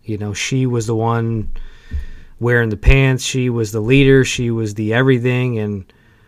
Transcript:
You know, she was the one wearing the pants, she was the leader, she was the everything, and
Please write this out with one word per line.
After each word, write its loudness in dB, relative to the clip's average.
You -6
know, -6
she -2
was -2
the -2
one -2
wearing 2
the -4
pants, 4
she -2
was -2
the -4
leader, 6
she -2
was -4
the -2
everything, 0
and -6